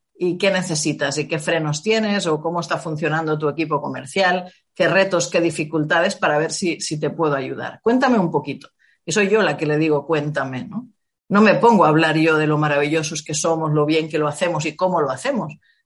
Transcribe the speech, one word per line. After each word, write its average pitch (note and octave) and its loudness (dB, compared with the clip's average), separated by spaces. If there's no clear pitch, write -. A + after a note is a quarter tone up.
y F3+ 0
qué G3 2
necesitas D#3 -2
y D3+ -4
qué D#3+ -4
frenos D#3 -2
tienes G#3 0
o D#3 0
cómo E3+ -4
está E3 -4
funcionando D#3 -2
tu D3+ -2
equipo D3+ -2
comercial, F3+ -2
qué F3 0
retos, F#3+ 2
qué F3 0
dificultades, E3 0
para D#3 0
ver D#3 -2
si, E3 -4
si D3+ -6
te D3+ -2
puedo D3+ 0
ayudar. B2 -8
"Cuéntame B3+ 4
un F3 2
poquito". D3 -6
Y D#3+ -6
soy G3 2
yo G#3+ 4
la D#3 2
que D#3+ -4
le D3+ 2
digo, D3+ 0
"Cuéntame", C#3+ -4
¿no? G#3 -10
No G3+ 6
me G#3 6
pongo G#3+ 6
a D#3 4
hablar D#3 4
yo D#3+ 4
de D#3 2
lo D3+ 2
maravillosos D3+ 0
que D#3+ -8
somos, D#3+ -2
lo D3+ 2
bien D#3+ 2
que D#3 -4
lo D3+ 0
hacemos D#3+ -2
y D#3 -4
cómo F3+ 0
lo C#3 0
hacemos, F#3+ -4